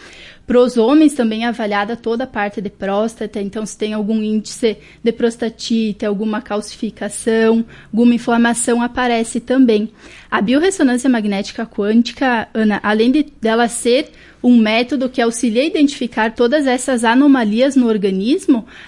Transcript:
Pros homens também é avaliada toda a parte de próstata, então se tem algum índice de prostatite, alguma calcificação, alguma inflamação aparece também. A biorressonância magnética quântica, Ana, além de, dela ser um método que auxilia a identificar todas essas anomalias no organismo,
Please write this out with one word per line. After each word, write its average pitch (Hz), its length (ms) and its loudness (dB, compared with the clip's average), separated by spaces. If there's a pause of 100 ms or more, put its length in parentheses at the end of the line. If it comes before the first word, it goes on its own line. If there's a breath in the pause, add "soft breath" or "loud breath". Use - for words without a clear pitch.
(460 loud breath)
Pros 247 300 2
homens 285 380 4
também 226 320 -2
é - 20 0
avaliada 208 480 -4
toda 233 300 -4
a - 20 -16
parte 208 320 -6
de 202 100 -8
próstata, 208 720 -6
então 208 240 -8
se - 120 -14
tem 214 160 -6
algum 214 280 -2
índice 214 540 -2 (260 loud breath)
de 233 120 0
prostatite, 226 920 -4
alguma 208 360 -4
calcificação, 226 1200 -2 (260 loud breath)
alguma 240 260 4
inflamação 233 640 0
aparece 240 580 -2
também. 226 500 2 (400 loud breath)
A - 120 0
biorressonância 269 680 0
magnética 214 560 -2
quântica, 226 880 -2
Ana, 214 300 0
além 214 260 2
de, 294 160 2 (160)
dela 226 280 0
ser - 400 0 (340 loud breath)
um 247 140 6
método 240 500 0
que 254 140 -4
auxilia 233 400 0
a 294 40 2
identificar 247 720 -2
todas 269 320 2
essas 247 380 -2
anomalias 254 720 4
no 247 100 4
organismo, 214 800 0 (220 loud breath)